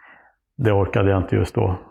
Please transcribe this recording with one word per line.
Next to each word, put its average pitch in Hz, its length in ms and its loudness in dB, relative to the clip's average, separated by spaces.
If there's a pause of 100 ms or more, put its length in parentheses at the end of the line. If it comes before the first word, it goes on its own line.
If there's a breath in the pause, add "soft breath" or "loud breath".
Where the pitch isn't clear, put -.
(580 soft breath)
det 113 140 0
orkade 98 380 0
jag 95 120 2
inte 101 140 -2
just 98 200 -2
då. 101 200 0 (160)